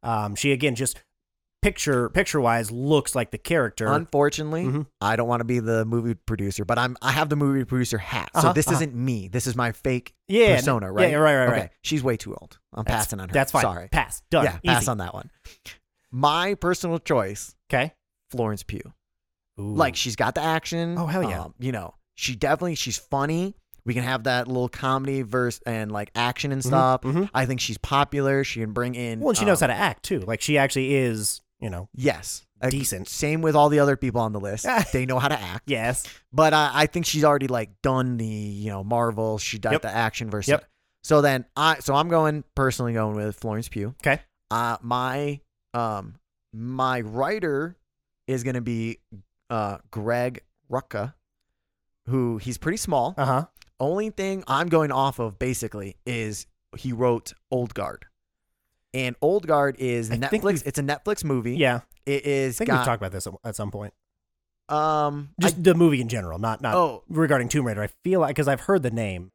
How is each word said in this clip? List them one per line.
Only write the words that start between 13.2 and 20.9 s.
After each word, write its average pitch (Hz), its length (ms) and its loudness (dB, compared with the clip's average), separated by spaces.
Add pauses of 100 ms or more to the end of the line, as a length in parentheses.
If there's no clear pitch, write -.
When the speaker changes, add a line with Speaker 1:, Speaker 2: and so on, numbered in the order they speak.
Speaker 2:
on 92 80 -10
her. 87 40 -8
Speaker 1:
that's 135 200 2
fine. 127 100 4
Speaker 2:
Sorry. 90 280 -2
Speaker 1:
Pass. - 400 0
Done. 156 140 6
Speaker 2:
Yeah, 87 200 0
pass 123 180 6
Speaker 1:
Easy. 127 80 -2
Speaker 2:
on 113 80 -2
that 87 160 -8
one. - 160 -14 (800)
My 151 440 2
personal 175 440 -2
choice, 107 560 -2 (180)
Speaker 1:
Okay. 143 220 0 (360)
Speaker 2:
Florence 107 320 -2
Pugh. - 300 -10 (680)
Speaker 1:
Ooh. 104 140 -6
Speaker 2:
Like, 147 220 2
she's 117 200 -4
got 117 180 0
the 165 60 -2
action. 170 580 -2